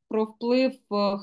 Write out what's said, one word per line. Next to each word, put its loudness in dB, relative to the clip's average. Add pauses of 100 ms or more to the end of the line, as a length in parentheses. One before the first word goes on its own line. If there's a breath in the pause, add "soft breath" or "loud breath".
про 0
вплив, 0 (200)
е, 0